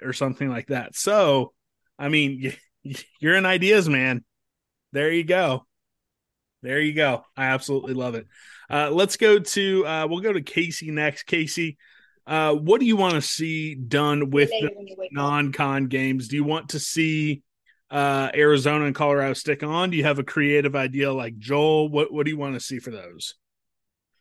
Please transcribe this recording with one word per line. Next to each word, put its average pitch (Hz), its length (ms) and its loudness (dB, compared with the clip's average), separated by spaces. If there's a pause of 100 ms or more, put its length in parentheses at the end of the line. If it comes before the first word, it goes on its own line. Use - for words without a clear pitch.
or 131 80 -6
something 135 380 -4
like 120 180 -6
that. 127 280 -6
So, 165 580 2 (440)
I 143 120 -6
mean, 139 320 0
<laughs> - 20 -6
y-, - 140 -8 (260)
y-, 139 120 -10 (240)
you're 160 160 2
in 190 100 2
ideas, 185 420 4
man. 131 380 0 (640)
There 147 200 0
you 170 120 0
go. 160 420 0 (960)
There 135 200 -2
you 151 120 0
go. 143 300 0 (140)
I 135 80 -2
absolutely 131 480 -2
love 123 220 -6
it. 110 120 -12 (420)
Uh, 147 220 0
let's 190 240 2
go 214 240 6
to, 190 480 0
uh, 156 220 -2
we'll 175 100 -4
go 208 140 -2
to 170 80 -2
Casey 160 500 -6
next. 151 320 -4
Casey, 165 540 -4 (500)
uh, 156 260 0
what 170 280 4
do 254 40 4
you 226 120 4
wanna 180 240 2
see 156 540 -4
done 143 540 0
with 143 200 4
the 147 200 -2 (440)
non-con 143 720 0
games? 131 420 -2
Do 135 80 -6
you 147 80 0
want 156 260 -4
to 151 100 -6
see, 156 640 -2 (460)
uh, 139 460 0
Arizona 147 500 4
and 139 80 0
Colorado 143 420 0
stick 147 280 -4
on? 170 260 -2
Do 170 60 -2
you 143 80 2
have 143 160 2
a 135 40 -4
creative 143 520 2
idea 135 380 -2
like 117 240 -8
Joel? 151 500 2
What, 151 240 0
what 147 140 -2
do 156 60 -2
you 156 60 -6
wanna 139 220 -6
see 127 200 -10
for 120 120 -14
those? 87 440 -14 (840)